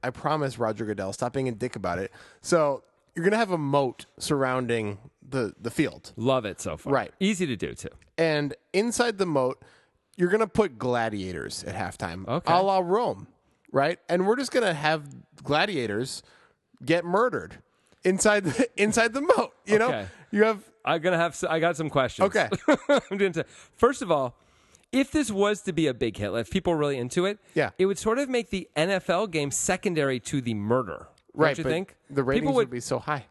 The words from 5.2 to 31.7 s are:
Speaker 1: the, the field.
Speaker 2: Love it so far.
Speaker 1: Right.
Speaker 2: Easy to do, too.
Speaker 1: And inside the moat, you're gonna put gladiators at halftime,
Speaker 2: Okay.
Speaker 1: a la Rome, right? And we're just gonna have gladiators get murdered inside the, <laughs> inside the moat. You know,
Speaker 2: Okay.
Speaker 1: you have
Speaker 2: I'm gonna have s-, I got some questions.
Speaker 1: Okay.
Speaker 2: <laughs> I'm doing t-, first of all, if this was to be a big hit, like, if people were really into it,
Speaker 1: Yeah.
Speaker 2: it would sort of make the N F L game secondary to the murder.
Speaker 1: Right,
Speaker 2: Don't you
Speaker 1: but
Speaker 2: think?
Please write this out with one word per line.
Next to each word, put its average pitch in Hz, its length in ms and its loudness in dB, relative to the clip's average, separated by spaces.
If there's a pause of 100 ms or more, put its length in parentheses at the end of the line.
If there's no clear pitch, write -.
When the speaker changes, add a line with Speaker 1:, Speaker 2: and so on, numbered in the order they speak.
Speaker 1:
the, 127 340 -4
the 107 80 -4
field. - 460 -4
Speaker 2:
Love 123 300 0
it 95 140 -8
so 80 180 -6
far. - 140 -6
Speaker 1:
Right. 127 280 0
Speaker 2:
Easy 190 260 0
to 131 100 -2
do, 69 200 -6
too. - 140 -12 (280)
Speaker 1:
And 151 380 0 (180)
inside 226 460 0
the 190 80 2
moat, 131 340 0 (560)
you're 180 140 2
gonna 220 160 2
put 170 320 2
gladiators 104 840 -4
at 101 100 -8
halftime, 92 520 -6
Speaker 2:
Okay. 147 240 -2
Speaker 1:
a 175 120 6
la 190 160 2
Rome, 180 480 -2 (440)
right? 139 280 0 (100)
And 180 160 2
we're 220 120 2
just 262 140 -6
gonna 214 220 2
have 151 300 0 (400)
gladiators 135 800 -2 (600)
get 165 220 2
murdered 175 520 0 (460)
inside 196 420 4
the, 170 220 2 (100)
<laughs> - 40 -
inside 220 320 2
the 277 80 -2
moat. 339 320 2 (120)
You 208 140 4
know, 226 100 2
Speaker 2:
Okay. 107 180 -4 (240)
Speaker 1:
you 208 140 4
have 220 180 0 (220)
Speaker 2:
I'm 160 160 0
gonna 175 160 2
have 170 160 2
s-, - 100 -8
I 160 160 0
got 170 160 2
some 156 140 -4
questions. 139 380 2
Speaker 1:
Okay. 196 200 2 (420)
Speaker 2:
<laughs> 277 220 2
I'm 196 60 -6
doing 196 160 0
t-, 160 100 -4 (320)
first 254 260 2
of 175 100 0
all, 135 240 0 (560)
if 269 200 2
this 294 180 0
was 202 340 2
to 180 100 -4
be 156 140 2
a 131 60 0
big 113 240 -2
hit, 104 140 -2
like, 113 100 -2
if 110 80 -6
people 180 240 0
were 156 60 0
really 143 180 0
into 127 280 -2
it, 202 120 -2 (160)
Speaker 1:
Yeah. 135 240 0
Speaker 2:
it 190 80 2
would 196 140 -2
sort 226 180 0
of 277 120 -2
make 240 200 -2
the 185 260 -6
N 160 140 2
F 190 200 -2
L 185 180 2
game 147 240 -2
secondary 156 680 0
to 139 200 -4
the 120 120 -2
murder. 107 540 0 (260)
Speaker 1:
Right, 156 160 4
Speaker 2:
Don't 139 100 -4
you 165 60 -4
Speaker 1:
but 131 40 0
Speaker 2:
think? 170 260 -2 (140)